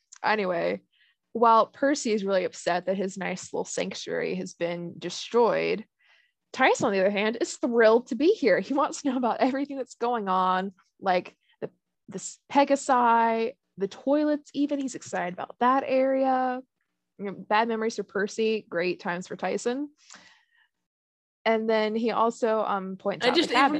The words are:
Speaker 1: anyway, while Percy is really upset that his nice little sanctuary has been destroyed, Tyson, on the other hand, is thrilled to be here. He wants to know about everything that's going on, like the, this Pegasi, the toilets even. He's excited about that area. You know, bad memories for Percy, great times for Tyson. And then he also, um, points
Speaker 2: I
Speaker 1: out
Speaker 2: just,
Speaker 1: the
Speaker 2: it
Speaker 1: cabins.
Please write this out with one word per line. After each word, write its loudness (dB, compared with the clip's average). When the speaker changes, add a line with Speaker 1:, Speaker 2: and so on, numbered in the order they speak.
Speaker 1:
anyway, 0
while 6
Percy 0
is 0
really 0
upset -2
that 0
his -4
nice -8
little -4
sanctuary -4
has -8
been -6
destroyed, -2
Tyson, 2
on 0
the 2
other 2
hand, -2
is -4
thrilled 4
to -6
be 4
here. 2
He -4
wants -2
to -2
know -2
about -2
everything 0
that's -10
going -2
on, 0
like 0
the, -8
this -14
Pegasi, 2
the -2
toilets 0
even. -2
He's -6
excited -8
about -12
that 4
area. 0
You -10
know, -6
bad 0
memories -2
for -6
Percy, -2
great -2
times -6
for -12
Tyson. -4
And 0
then 0
he 0
also, 0
um, -4
points -4
Speaker 2:
I 4
Speaker 1:
out 2
Speaker 2:
just, 2
Speaker 1:
the -4
Speaker 2:
it 2
Speaker 1:
cabins. 4